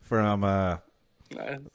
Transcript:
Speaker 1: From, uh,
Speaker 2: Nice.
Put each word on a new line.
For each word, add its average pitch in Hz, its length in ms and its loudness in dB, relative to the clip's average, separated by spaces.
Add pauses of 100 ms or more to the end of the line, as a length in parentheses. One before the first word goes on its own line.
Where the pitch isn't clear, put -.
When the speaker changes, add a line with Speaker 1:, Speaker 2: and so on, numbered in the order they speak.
(140)
Speaker 1:
From, 104 300 2
uh, 95 340 2 (580)
Speaker 2:
Nice. - 220 -8 (180)